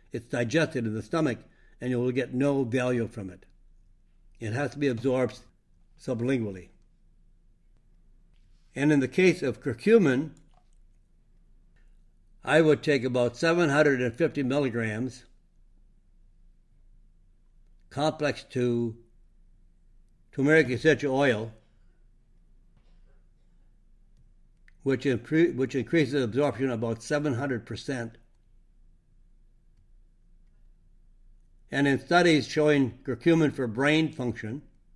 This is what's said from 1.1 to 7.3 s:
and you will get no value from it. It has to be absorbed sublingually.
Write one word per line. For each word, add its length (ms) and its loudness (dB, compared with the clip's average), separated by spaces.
and 100 -6
you 80 0
will 140 0
get 200 -4
no 320 0
value 440 0
from 220 -12
it. 140 -20
It 140 -8
has 200 -4
to 60 -14
be 100 0
absorbed 520 -2
sublingually. 680 -4